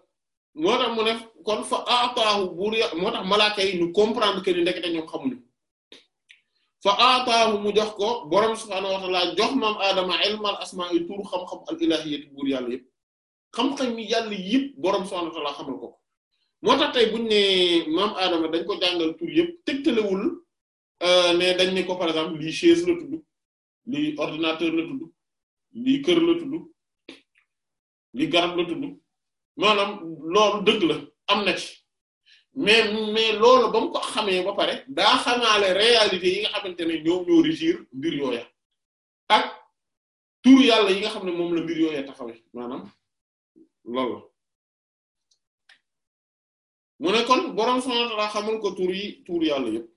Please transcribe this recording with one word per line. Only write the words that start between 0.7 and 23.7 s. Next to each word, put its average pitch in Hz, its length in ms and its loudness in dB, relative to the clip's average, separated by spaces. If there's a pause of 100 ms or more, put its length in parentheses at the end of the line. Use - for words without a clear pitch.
tax 240 180 0
mu 220 80 -2
ne 220 80 0 (320)
kon 214 200 -2
fa - 220 -2
ataahu 220 720 0
buur 208 180 -4
ya, 220 200 0
moo 180 160 -2
tax 220 160 -8
malaaka 208 380 2
yi 196 140 -2
ñu 170 140 -2
comprendre 208 500 2
que 190 80 -2
ni 175 120 0
ndekete 175 300 -2
ñoom 160 140 -6
xamuñu. 135 320 -8 (1400)
Fa 196 160 2
ataahu 233 640 4
mu 208 120 0
jox 214 200 2
ko, 220 320 -2
Borom 214 300 2
subhaanahu 196 380 -6
wa 190 60 -4
ta'aala 180 360 -2
jox 226 180 0
maam 214 240 0
Adama 185 360 0 (120)
ilmal 208 340 -4
asmaa'i 175 460 -4
turu 202 160 -10
xam-xam 180 460 -8
al 160 120 -6
ilahiyyati 156 540 -4
buur 139 140 -6
Yàlla 127 220 -4
yépp. 127 160 -10 (680)
Xam-xam 247 440 -2
yi 214 120 -10
Yàlla 226 240 -2
yépp 202 420 -2
Borom 190 300 -2
subhaanahu 170 240 -6
wa 160 40 -16
ta'aala 143 220 -6
xamal 139 220 -10
ko 113 100 -14
ko. - 100 -20 (640)
Moo 240 160 4
tax 294 160 0
tey 240 180 4
buñ 226 160 -4
ne 208 120 4 (540)
maam 202 220 0
Adama 170 320 0
dañ 165 180 -2
ko 202 140 -4
jàngal 170 360 -2
tur 165 140 -8
yépp, 165 340 0
tegtalewul, 233 800 -2 (600)
euh, 180 320 4
ne 180 200 2
dañ 185 200 2
ne 185 100 0
ko 180 120 -4
par 180 120 -2
exemple 160 300 -2
lii 156 140 -6
chaise 170 340 4
la 175 80 2
tudd, 139 200 -8 (720)